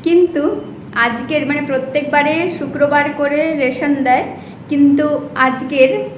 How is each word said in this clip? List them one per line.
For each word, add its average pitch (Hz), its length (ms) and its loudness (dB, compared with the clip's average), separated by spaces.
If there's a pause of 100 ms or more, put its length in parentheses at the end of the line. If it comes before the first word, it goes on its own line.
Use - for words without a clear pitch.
কিন্তু 339 360 4 (600)
আজকের 262 460 -2
মানে 294 200 -2
প্রত্যেকবারে 294 640 0 (240)
শুক্রবার 285 460 0 (160)
করে 294 200 0 (220)
রেশন 262 300 0 (140)
দেয়, 254 180 2 (460)
কিন্তু 285 360 4 (400)
আজকের 262 440 2 (260)